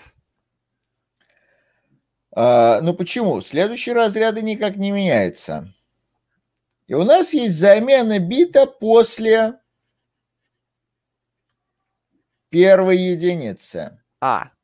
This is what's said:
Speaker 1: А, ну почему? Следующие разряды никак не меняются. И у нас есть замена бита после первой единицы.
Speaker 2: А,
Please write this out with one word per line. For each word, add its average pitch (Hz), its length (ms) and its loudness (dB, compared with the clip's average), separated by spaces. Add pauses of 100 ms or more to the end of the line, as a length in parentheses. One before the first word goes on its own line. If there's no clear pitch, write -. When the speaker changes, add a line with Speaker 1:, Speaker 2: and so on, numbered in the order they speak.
(2250)
Speaker 1:
А, 117 480 2
ну 165 120 -2
почему? 180 480 -4
Следующие 214 540 -6
разряды 220 460 -2
никак 214 360 -6
не 196 140 -6
меняются. 101 840 -4 (1120)
И - 60 -14
у 151 100 0
нас 320 300 2
есть 233 240 -2
замена 214 600 2
бита 269 460 2
после 226 960 0 (3000)
первой 185 480 4
единицы. 165 1000 -6 (200)
Speaker 2:
А, 123 320 -4 (120)